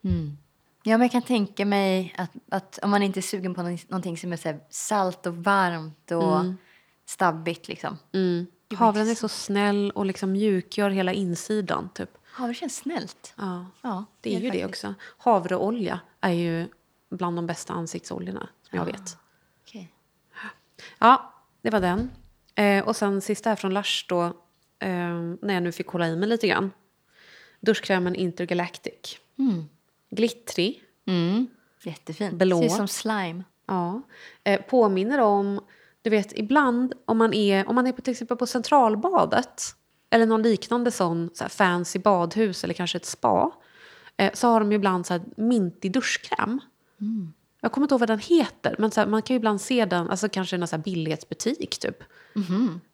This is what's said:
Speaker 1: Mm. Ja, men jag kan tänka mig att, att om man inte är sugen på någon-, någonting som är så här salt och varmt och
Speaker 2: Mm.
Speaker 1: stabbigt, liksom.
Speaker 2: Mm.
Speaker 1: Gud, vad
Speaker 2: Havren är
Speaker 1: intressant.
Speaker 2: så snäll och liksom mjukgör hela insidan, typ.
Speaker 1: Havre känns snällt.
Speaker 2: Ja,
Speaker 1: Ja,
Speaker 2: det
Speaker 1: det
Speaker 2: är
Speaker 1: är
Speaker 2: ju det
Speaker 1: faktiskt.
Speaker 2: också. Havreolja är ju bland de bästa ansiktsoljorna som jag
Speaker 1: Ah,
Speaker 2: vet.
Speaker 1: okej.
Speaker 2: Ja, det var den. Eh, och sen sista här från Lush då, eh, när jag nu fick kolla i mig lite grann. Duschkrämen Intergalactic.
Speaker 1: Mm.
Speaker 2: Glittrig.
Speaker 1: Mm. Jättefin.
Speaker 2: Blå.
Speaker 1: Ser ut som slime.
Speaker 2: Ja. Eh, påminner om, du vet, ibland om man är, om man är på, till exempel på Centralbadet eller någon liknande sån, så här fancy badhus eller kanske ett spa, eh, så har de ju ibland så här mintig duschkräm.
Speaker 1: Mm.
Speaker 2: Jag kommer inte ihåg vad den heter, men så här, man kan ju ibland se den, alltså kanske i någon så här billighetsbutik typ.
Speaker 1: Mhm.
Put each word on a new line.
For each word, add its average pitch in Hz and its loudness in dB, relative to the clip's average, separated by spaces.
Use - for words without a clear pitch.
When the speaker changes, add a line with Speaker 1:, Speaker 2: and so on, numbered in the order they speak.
Speaker 1:
Mm. 160 -4
Ja, 220 4
men 240 6
jag 240 2
kan 247 0
tänka 202 -2
mig 190 0
att, 180 -6
att - -6
om 202 -2
man 202 2
inte 190 -2
är - -4
sugen 185 -6
på 180 -6
någon-, 175 -6
någonting 175 -6
som 175 -8
är 165 -6
så 165 -6
här 147 -6
salt 185 -2
och 175 -6
varmt 170 0
och 160 2
Speaker 2:
Mm. 185 -2
Speaker 1:
stabbigt, 165 -2
liksom. - -10
Speaker 2:
Mm. 180 0
Speaker 1:
Gud, 208 -6
vad 226 6
Speaker 2:
Havren 214 2
är 226 0
Speaker 1:
intressant. 226 -2
Speaker 2:
så - -10
snäll 202 0
och 202 -2
liksom 190 -2
mjukgör 202 0
hela 190 0
insidan, 185 -2
typ. - -10
Speaker 1:
Havre 240 -8
känns 277 -10
snällt. - -10
Speaker 2:
Ja, 180 -8
Speaker 1:
Ja, 214 -8
Speaker 2:
det 226 -6
Speaker 1:
det 202 -2
Speaker 2:
är 180 -2
Speaker 1:
är 196 -6
Speaker 2:
ju 254 -4
det 180 -4
Speaker 1:
faktiskt. 190 -8
Speaker 2:
också. 202 -8
Havreolja 185 0
är 190 2
ju 170 -2
bland 175 -4
de 170 -4
bästa 170 -8
ansiktsoljorna 175 -10
som - -8
jag - -4
Speaker 1:
Ah, 170 -4
Speaker 2:
vet. - -14
Speaker 1:
okej. 185 -20
Speaker 2:
Ja, 240 6
det 226 -2
var 220 2
den. 196 0
Eh, 202 4
och 220 0
sen 196 0
sista 214 -2
här 208 2
från 190 -2
Lush - -2
då, 175 2
eh, 196 -4
när 196 -2
jag 175 0
nu 175 -2
fick - -8
kolla 170 0
i 165 -2
mig 202 0
lite 226 0
grann. 190 0
Duschkrämen 185 2
Intergalactic. 175 -4
Speaker 1:
Mm. 190 0
Speaker 2:
Glittrig. 214 -2
Speaker 1:
Mm. 185 2
Jättefin. 170 -8
Speaker 2:
Blå. 185 4
Speaker 1:
Ser 165 4
ut 156 4
som 202 0
slime. 190 -4
Speaker 2:
Ja. 185 -2
Eh, 196 2
påminner 220 4
om, 202 2
du 226 -2
vet, 208 2
ibland 254 2
om 220 2
man 226 4
är, 196 4
om 233 2
man 254 4
är 254 0
på, 254 -8
till 262 -2
exempel 240 -4
på 247 -2
Centralbadet 233 2
eller 226 6
någon 220 4
liknande 233 2
sån, 170 0
så - -8
här - -6
fancy 180 0
badhus 185 2
eller 170 -2
kanske 175 -4
ett - -12
spa, - 2
eh, 196 2
så - 0
har 226 6
de 208 2
ju 208 4
ibland 185 2
så 180 -2
här 170 -2
mintig 208 0
duschkräm. - -2
Speaker 1:
Mm. 208 -6
Speaker 2:
Jag 226 0
kommer 277 0
inte 285 2
ihåg 247 6
vad 233 2
den 220 0
heter, - 2
men 214 2
så 220 0
här, 202 2
man 220 2
kan 254 -2
ju 254 4
ibland 214 0
se 240 2
den, 175 0
alltså 196 -2
kanske 185 -4
i 175 0
någon 170 -2
så - -6
här 156 -4
billighetsbutik 165 -4
typ. - -6
Speaker 1:
Mhm. 185 -2